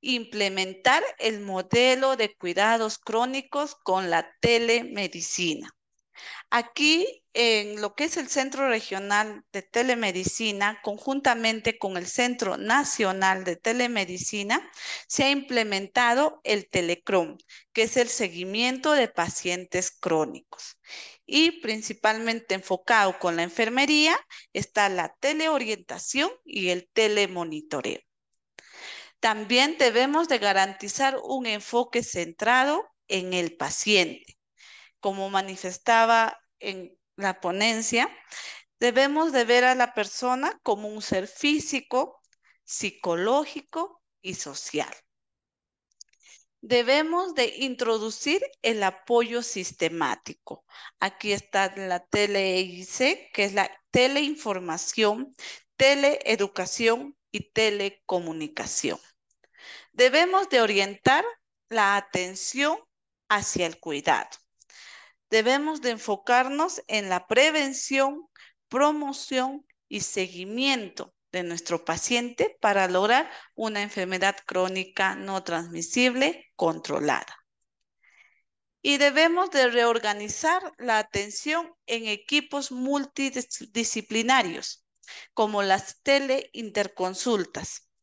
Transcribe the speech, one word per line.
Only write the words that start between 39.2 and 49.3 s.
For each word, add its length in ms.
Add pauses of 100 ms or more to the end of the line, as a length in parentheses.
de 120
ver 200
a 100
la 200
persona 680
como 260
un 120
ser 260
físico, 960 (440)
psicológico 1400 (200)
y 120
social. 560 (1700)
Debemos 720
de 240
introducir 840 (200)
el 200
apoyo 600